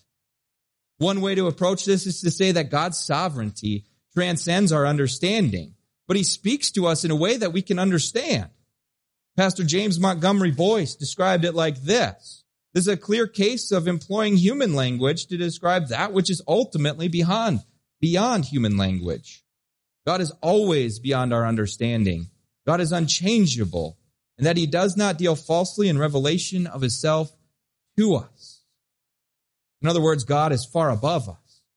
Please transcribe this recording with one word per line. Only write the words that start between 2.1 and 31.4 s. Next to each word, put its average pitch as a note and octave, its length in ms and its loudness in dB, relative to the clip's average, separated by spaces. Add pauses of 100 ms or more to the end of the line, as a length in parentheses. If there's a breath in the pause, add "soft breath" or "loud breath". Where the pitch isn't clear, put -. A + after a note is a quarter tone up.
to E3+ 100 0
say F#3+ 220 2
that D#3 180 -2
God's D#3+ 260 -2
sovereignty A2+ 880 -4 (280)
transcends F3 580 0
our D3 160 2
understanding, C#3+ 880 0 (320)
but F#3+ 100 0
he G3 60 0
speaks - 480 -2
to F3+ 160 0
us E3 180 0
in E3 60 0
a D#3 40 2
way F#3+ 220 2
that F#3+ 160 -2
we F#3+ 80 0
can F#3+ 160 -2
understand. F#3+ 720 0 (880)
Pastor F#3 260 0
James F3 380 0
Montgomery F#3 500 2
Boyce F3 440 0
described F3+ 500 0
it E3+ 100 -2
like D#3 260 -2
this. D#3 600 -2 (300)
This F3+ 140 0
is G#3 60 2
a F3+ 40 -2
clear A3+ 280 0
case G#3+ 460 -2
of F3 160 0
employing G3+ 480 0
human G3+ 380 2
language C3 540 0
to F3+ 100 -6
describe F3 500 -2
that D3 240 -4
which F#3 180 0
is F3 160 -2
ultimately E3 600 0
beyond, F3 540 0 (400)
beyond F#3 420 2
human A#2+ 320 0
language. F#2 720 -2 (600)
God F3+ 140 0
is D#3+ 220 -2
always D#3 580 0
beyond B2+ 340 0
our A#2 140 2
understanding. G#2+ 800 -2 (400)
God E3+ 140 2
is E3 100 0
unchangeable, C#3+ 1080 0 (400)
and C3+ 80 0
that E3+ 120 2
he E3 100 0
does F3+ 300 0
not G3+ 200 0
deal E3 200 2
falsely F3+ 500 0
in D#3 100 2
revelation D#3 720 0
of C3+ 140 -8
himself D#3 500 0 (640)
to G#3 180 4
us. - 480 -10 (1200)
In C#3+ 60 -2
other E3+ 140 2
words, D#3 240 2
God D3 260 2
is B2+ 140 -2
far E3 240 0
above B2 400 -2
us. - 320 -20 (160)